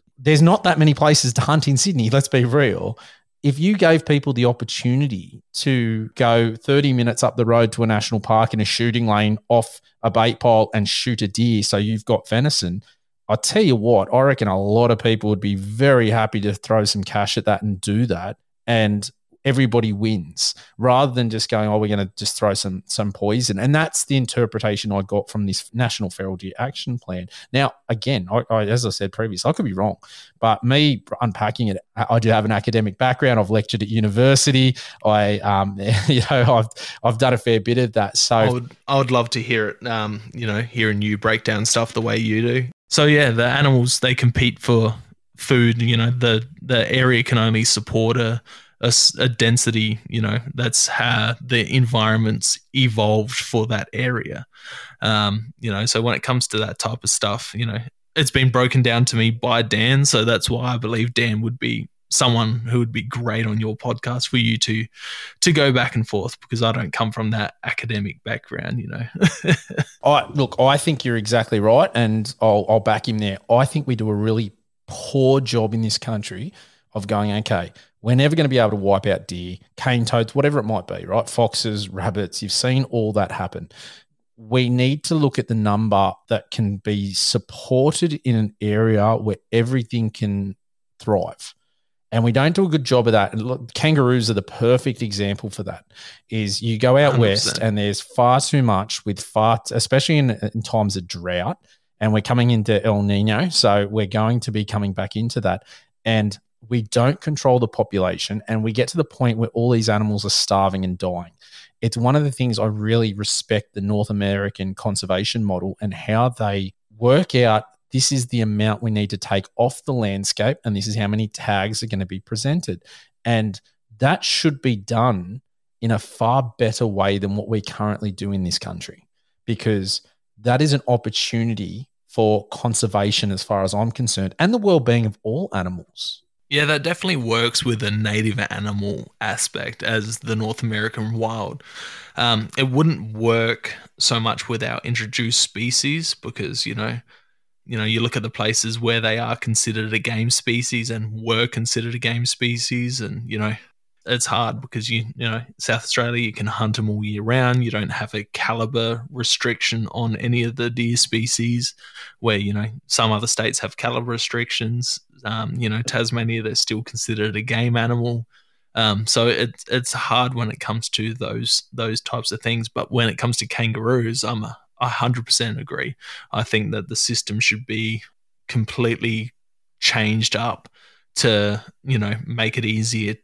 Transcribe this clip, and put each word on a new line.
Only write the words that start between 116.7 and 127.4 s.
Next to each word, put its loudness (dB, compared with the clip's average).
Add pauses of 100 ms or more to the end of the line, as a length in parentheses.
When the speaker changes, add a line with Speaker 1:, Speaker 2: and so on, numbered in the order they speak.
Speaker 1:
work 4
out, 4 (280)
"This 0
is 0
the 0
amount 0
we 0
need 0
to -6
take -2 (100)
off 0
the -4
landscape, -2
and -2
this -4
is -4
how -2
many -2
tags -2
are -8
gonna -4
be -10
presented." -4 (400)
And 0 (380)
that 2
should -2
be 2
done 0 (380)
in 0
a 2
far -2
better 0
way 0
than -2
what -6